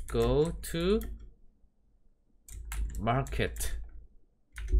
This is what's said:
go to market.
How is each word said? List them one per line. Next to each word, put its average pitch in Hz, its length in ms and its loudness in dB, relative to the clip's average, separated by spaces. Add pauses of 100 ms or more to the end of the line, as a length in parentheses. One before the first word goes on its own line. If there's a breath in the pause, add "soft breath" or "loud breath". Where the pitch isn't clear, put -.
(120)
go 127 400 4 (200)
to 180 280 2 (2000)
market. 117 800 0 (1040)